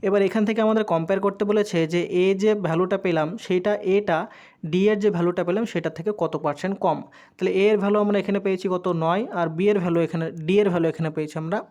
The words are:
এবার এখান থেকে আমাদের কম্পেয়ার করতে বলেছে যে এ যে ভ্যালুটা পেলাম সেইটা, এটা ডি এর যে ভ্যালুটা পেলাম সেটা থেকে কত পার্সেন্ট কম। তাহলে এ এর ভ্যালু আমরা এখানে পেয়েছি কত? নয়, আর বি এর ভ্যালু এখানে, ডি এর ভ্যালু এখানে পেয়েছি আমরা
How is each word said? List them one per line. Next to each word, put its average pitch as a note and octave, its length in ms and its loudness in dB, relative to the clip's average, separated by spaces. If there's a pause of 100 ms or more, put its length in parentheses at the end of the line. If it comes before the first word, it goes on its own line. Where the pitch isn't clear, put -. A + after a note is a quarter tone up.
এবার G3 200 4
এখান G#3+ 200 0
থেকে A3 180 0
আমাদের A3 260 2
কম্পেয়ার E3+ 340 0
করতে G3 240 -2
বলেছে G#3 280 0 (160)
যে F3 80 0 (220)
এ - 20 4 (160)
যে G#3+ 100 4 (140)
ভ্যালুটা F3+ 400 0
পেলাম D#3+ 220 2 (180)
সেইটা, F#3 260 0 (260)
এটা G#3 200 0 (540)
ডি F3+ 100 2 (100)
এর G#3 120 0
যে G#3 120 4
ভ্যালুটা F3 320 0
পেলাম G3+ 160 0 (100)
সেটা E3 240 -2
থেকে F#3+ 140 -4 (100)
কত D#3+ 120 -2 (120)
পার্সেন্ট E3 300 -4 (100)
কম। D#3 120 2 (380)
তাহলে F#3 160 -2 (100)
এ - 100 4
এর G#3+ 120 4
ভ্যালু G#3 200 2
আমরা G#3 180 2
এখানে G3 240 -2
পেয়েছি F#3+ 280 -2
কত? F3+ 120 -4 (200)
নয়, F3+ 160 0 (180)
আর E3+ 80 0 (100)
বি F#3+ 140 0
এর G#3 120 2
ভ্যালু E3+ 240 2
এখানে, E3 180 -4 (220)
ডি F#3+ 140 2
এর G#3 120 4
ভ্যালু E3 180 2
এখানে D#3+ 240 -4
পেয়েছি D3+ 280 -6
আমরা E3+ 140 -4 (140)